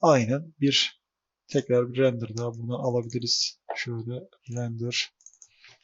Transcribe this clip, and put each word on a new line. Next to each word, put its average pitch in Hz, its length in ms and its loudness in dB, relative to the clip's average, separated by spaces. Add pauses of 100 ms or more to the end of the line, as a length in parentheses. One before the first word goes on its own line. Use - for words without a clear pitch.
Aynen 143 600 4
bir - 420 2 (460)
tekrar 123 440 2
bir 127 60 -6
render 117 380 2
daha 117 180 -4
buradan 117 300 -6
alabiliriz. 120 720 -2 (180)
Şöyle 120 520 -8 (220)
render 117 600 -6 (720)